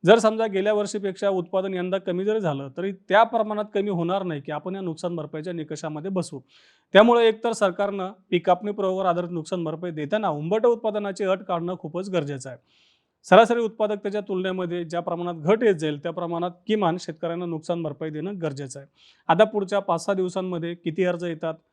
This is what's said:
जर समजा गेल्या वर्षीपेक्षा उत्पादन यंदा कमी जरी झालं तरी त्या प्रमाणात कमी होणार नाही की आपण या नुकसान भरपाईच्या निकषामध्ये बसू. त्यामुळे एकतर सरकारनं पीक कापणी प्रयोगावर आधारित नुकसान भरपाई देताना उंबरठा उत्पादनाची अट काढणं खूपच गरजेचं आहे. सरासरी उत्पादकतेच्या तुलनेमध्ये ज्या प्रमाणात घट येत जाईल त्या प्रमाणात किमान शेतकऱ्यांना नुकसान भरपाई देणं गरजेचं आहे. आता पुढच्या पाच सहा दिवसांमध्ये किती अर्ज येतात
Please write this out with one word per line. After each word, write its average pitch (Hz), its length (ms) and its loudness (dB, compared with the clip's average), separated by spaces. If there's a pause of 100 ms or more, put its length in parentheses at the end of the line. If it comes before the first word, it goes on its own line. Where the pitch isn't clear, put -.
जर 214 160 10
समजा 220 280 2
गेल्या 196 260 0
वर्षीपेक्षा 202 560 -2
उत्पादन 190 440 -2
यंदा 185 240 -2
कमी 185 280 -4
जरी 220 140 0
झालं 139 380 -2
तरी 190 140 -4 (180)
त्या 202 140 8
प्रमाणात 214 500 -2
कमी 202 160 0
होणार 180 340 0
नाही 156 180 -6
की 151 100 -10
आपण 151 240 -6
या 196 60 -8
नुकसान 175 340 -6
भरपाईच्या 156 380 -8
निकषामध्ये 156 580 -8
बसू. 170 280 -4 (540)
त्यामुळे 233 340 8
एकतर 226 240 0
सरकारनं 202 600 -2 (180)
पीक 175 160 0
कापणी 185 260 2
प्रयोगावर 190 340 -2
आधारित 175 260 0
नुकसान 170 320 -6
भरपाई 160 280 -6
देताना 165 380 -2
उंबरठा 170 380 0
उत्पादनाची 214 560 -2
अट 190 240 0
काढणं 175 320 -4
खूपच 175 300 -8
गरजेचं 143 400 -4
आहे. 120 80 -14 (680)
सरासरी 226 340 8
उत्पादकतेच्या 208 600 -2
तुलनेमध्ये 185 640 -4
ज्या 170 160 -4
प्रमाणात 170 440 -6
घट 220 200 4
येत 208 120 6
जाईल 151 280 -4
त्या 170 80 -4
प्रमाणात 170 400 -4 (160)
किमान 190 320 2
शेतकऱ्यांना 170 460 -6
नुकसान 170 380 -4
भरपाई 156 260 -6
देणं 170 320 -8
गरजेचं 139 380 -8
आहे. 139 80 -20 (420)
आता 170 140 8
पुढच्या 202 360 0
पाच 170 260 -2
सहा 202 80 0
दिवसांमध्ये 180 640 -4
किती 170 300 -2
अर्ज 175 200 -2
येतात 160 280 -4 (200)